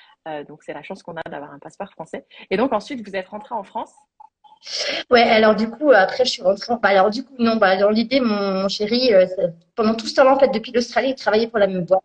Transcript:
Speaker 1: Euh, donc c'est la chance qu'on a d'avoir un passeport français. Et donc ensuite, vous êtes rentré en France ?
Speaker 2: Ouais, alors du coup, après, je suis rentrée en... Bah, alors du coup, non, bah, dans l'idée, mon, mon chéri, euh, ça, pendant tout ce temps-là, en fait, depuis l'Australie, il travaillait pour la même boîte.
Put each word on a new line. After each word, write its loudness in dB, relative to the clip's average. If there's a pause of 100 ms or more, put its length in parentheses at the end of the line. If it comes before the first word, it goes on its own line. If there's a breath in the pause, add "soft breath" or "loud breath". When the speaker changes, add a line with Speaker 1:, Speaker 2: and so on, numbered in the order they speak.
(280 soft breath)
Speaker 1:
Euh, -10
donc -20
c'est -12
la -16
chance -16
qu'on -16
a -12
d'avoir -14
un -20
passeport -16
français. -16 (240 loud breath)
Et -2
donc 0
ensuite, -8
vous -14
êtes -8
rentré -14
en -8
France ? -12 (1160 loud breath)
Speaker 2:
Ouais, 6
alors 4
du -4
coup, 0
après, 4
je -4
suis -10
rentrée -2
en... -2
Bah, 0
alors 4
du -6
coup, -20
non, 2
bah, 4
dans 2
l'idée, 0
mon, -2
mon -2
chéri, 0
euh, 6
ça, -6 (320)
pendant 0
tout -10
ce -10
temps-là, 6
en -2
fait, 4
depuis -4
l'Australie, -2
il -2
travaillait 0
pour -4
la 4
même -2
boîte. 0